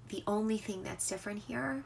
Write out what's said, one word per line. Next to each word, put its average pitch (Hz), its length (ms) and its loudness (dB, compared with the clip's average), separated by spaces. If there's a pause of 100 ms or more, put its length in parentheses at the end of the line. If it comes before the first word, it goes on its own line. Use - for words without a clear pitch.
(100)
the 196 160 -2
only 220 320 4
thing 190 240 -2
that's - 260 -2
different 202 360 -2
here 269 420 0